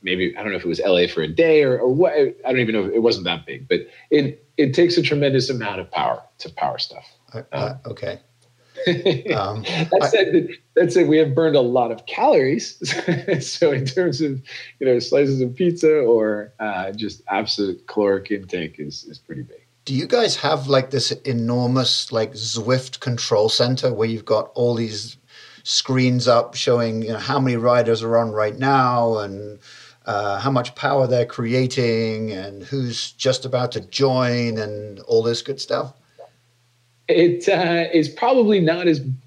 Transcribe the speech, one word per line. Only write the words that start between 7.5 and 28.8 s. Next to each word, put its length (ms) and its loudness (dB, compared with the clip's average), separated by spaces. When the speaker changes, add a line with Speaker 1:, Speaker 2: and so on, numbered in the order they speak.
Speaker 2:
uh, 40 -12
okay. 300 -10
Speaker 1:
<laughs> 20 2
Speaker 2:
Um, 280 -4
Speaker 1:
That 380 0
Speaker 2:
I 60 0
Speaker 1:
said, 420 2
that 180 2
said, 140 4
we 100 4
have 160 4
burned 220 2
a 60 6
lot 300 2
of 140 -10
calories. 720 0
<laughs> 20 -6
So 300 0
in 140 -2
terms 360 -2
of, 180 -2
you 80 -2
know, 120 4
slices 420 2
of 140 -2
pizza 440 2
or, 600 2
uh, 320 -4
just 360 -10
absolute 600 -4
caloric 440 0
intake 480 -6
is, 260 -12
is 120 -20
pretty 240 -14
big. 200 -18
Speaker 2:
Do 100 -6
you 100 -2
guys 320 2
have, 300 -2
like, 240 2
this 200 -2
enormous, 840 -2
like, 220 -2
Zwift 680 -4
control 500 0
center 440 0
where 140 -2
you've 180 -6
got 280 0
all 220 0
these 420 -6
screens 640 0
up 260 4
showing, 480 0
you 80 -6
know, 80 -4
how 220 -2
many 180 2
riders 460 2
are 140 2
on 140 2
right 280 -2
now 580 2